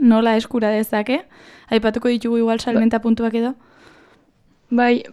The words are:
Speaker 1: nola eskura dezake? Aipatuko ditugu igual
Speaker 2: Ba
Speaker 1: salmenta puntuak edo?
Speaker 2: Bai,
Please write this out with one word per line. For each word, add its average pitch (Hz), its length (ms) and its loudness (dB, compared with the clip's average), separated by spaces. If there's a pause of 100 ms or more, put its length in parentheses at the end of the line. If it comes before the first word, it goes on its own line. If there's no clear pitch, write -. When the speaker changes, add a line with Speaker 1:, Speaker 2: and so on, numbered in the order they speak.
Speaker 1:
nola 226 360 4
eskura 226 320 -2
dezake? 214 540 -2 (460)
Aipatuko 226 380 0
ditugu 233 300 0
igual 226 200 0
Speaker 2:
Ba 226 60 -8
Speaker 1:
salmenta 226 380 2
puntuak 226 320 -2
edo? 233 220 -4 (1160)
Speaker 2:
Bai, 240 420 2